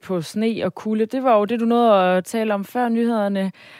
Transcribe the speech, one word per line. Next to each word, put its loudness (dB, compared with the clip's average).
på -4
sne -4
og -4
kulde, -2
det -4
var 4
jo 2
det, -4
du -2
nåede 4
at 2
tale -2
om -4
før -4
nyhederne, -2